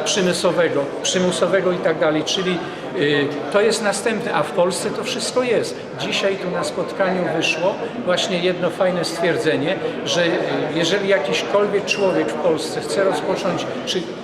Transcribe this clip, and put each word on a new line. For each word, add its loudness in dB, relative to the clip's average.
przemysłowego, 2
przymusowego 2
i 0
tak 0
dalej. 2
Czyli, 0
y, 2
to 4
jest 2
następne, 0
a 2
w -2
Polsce 0
to -4
wszystko -2
jest. 2
Dzisiaj 0
tu -6
na -2
spotkaniu -2
wyszło 0
właśnie 0
jedno 0
fajne 0
stwierdzenie, 0
że, 2
y, 2
jeżeli 0
jakiśkolwiek 2
człowiek 2
w -4
Polsce 0
chce 0
rozpocząć 0
czy -2